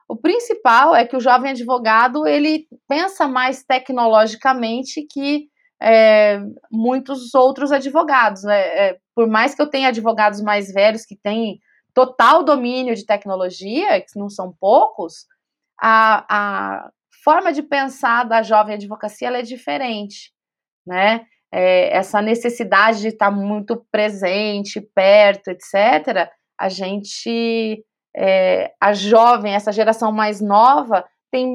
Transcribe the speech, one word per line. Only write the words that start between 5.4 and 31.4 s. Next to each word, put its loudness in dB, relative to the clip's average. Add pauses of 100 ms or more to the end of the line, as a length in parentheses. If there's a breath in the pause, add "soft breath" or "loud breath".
é, 4 (300)
muitos -4
outros 2
advogados, 0
né? 0
É, 0 (160)
por 2
mais 0
que -2
eu 0
tenha 0
advogados -2
mais -4
velhos 0
que -20
têm -6 (360)
total 4
domínio -2
de -12
tecnologia, -4
que -18
não -8
são -12
poucos, 0 (540)
a, 2
a -6 (320)
forma 2
de -6
pensar -2
da 0
jovem 0
advocacia, -12
ela -6
é -8
diferente, -10 (540)
né? 0 (260 soft breath)
É, 2
essa 0
necessidade 0
de -6
tá 0
muito -6
presente, -4
perto, 4
et -12
cetera, 0 (280)
a -4
gente, -6 (320)
é, 0
a 2
jovem, 4
essa -2
geração 0
mais -2
nova, 2 (260)
tem -2